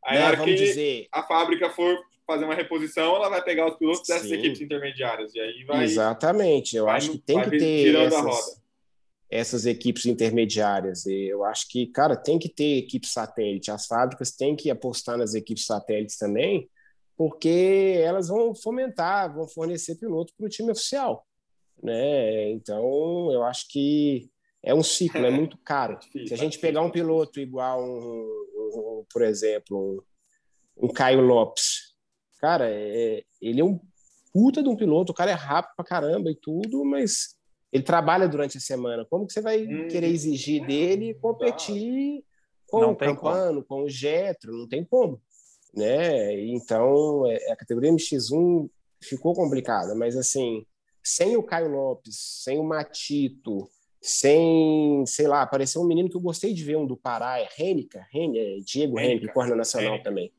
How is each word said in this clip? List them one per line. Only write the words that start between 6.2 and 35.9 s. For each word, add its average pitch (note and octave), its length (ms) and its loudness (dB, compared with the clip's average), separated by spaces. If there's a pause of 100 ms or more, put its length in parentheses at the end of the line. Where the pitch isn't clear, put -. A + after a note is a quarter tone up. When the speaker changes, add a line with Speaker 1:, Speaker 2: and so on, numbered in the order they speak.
Speaker 2:
eu A2 100 2
Speaker 1:
vai G#2+ 120 4
Speaker 2:
acho D3 100 0
Speaker 1:
no-, D#3 60 -4
Speaker 2:
que C3+ 60 -8
tem C#3+ 180 0
Speaker 1:
vai G#3 120 0
Speaker 2:
que D3+ 80 2
ter D#3 280 4
Speaker 1:
virando D3+ 300 6
a - 40 4
Speaker 2:
essas, D3 60 0
Speaker 1:
roda. A#2+ 360 -4 (720)
Speaker 2:
essas... A2+ 340 -2
equipes A#2+ 400 0
intermediárias, G#2+ 1000 0
e G2 240 -2
eu G2+ 160 -2
acho G#2+ 240 -4
que, B2 180 -2
cara, C3+ 300 2
tem D3+ 200 0
que D#3+ 120 -4
ter D3 300 0
equipe B2+ 280 -6
satélite, G#2 640 -4
as G#2 160 -8
fábricas B2+ 440 -2
têm C#3+ 260 -2
que D3 120 -4
apostar B2 480 -4
nas A2 180 -2
equipes G#2+ 300 -6
satélites G#2+ 520 -4
também, B2+ 520 -2 (460)
porque F3+ 880 2
elas F3 240 0
vão A3+ 260 0
fomentar, G3+ 800 -2
vão D#3 140 -8
fornecer E3 480 -6
piloto E3 420 -6
pro G#3 120 -6
time A3+ 220 -6
oficial, C4 540 -4 (560)
né? A2+ 680 0
Então, C#3 800 -2
eu B2 120 2
acho B2 260 -4
que C#3+ 600 0 (320)
é B2+ 140 2
um D#3+ 80 6
ciclo, D#3+ 420 0
é B2 60 4
Speaker 1:
<laughs> - 0 -
Speaker 2:
muito D3+ 320 0
caro. B2+ 340 -2
Speaker 1:
Difícil, B2 300 -12
Speaker 2:
Se A#2 60 -6
a A#2 40 -4
Speaker 1:
tá B2 60 -2
Speaker 2:
gente D#3 100 -2
Speaker 1:
difícil, - 140 -10
Speaker 2:
pegar D#3 140 2
um E3+ 60 2
Speaker 1:
tá E3 40 -2
difícil. E3+ 160 -2
Speaker 2:
piloto D#3+ 320 0
igual B2+ 420 -4
um, B2 80 -6
um, A2 1080 -8
um, G#2+ 100 -16
por A#2+ 120 0
exemplo, G2+ 840 0 (720)
um, B2 100 0
um - 20 4
Caio C3 320 6
Lopes, - 720 2 (440)
cara, D3 300 2
é, G#2+ 540 -2 (180)
ele A#2 200 0
é E3 40 6
um F#3+ 140 2 (520)
puta C4 300 6
de C#4 80 2
um A#3 60 0
piloto, F3+ 360 2
o E3 40 -6
cara F#3 160 2
é - 20 2
rápido D3+ 420 -2
pra F3+ 80 -8
caramba E3+ 460 0